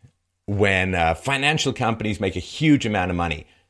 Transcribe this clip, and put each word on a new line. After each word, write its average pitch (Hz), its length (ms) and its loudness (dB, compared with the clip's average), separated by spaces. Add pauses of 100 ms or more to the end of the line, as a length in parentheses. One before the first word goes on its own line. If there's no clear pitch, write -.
(480)
when, 98 460 2
uh, 82 220 2
financial 139 580 0
companies 110 460 -2
make 95 160 -2
a 92 40 -4
huge 147 460 2
amount 95 240 0
of 90 80 -2
money 80 300 -4 (220)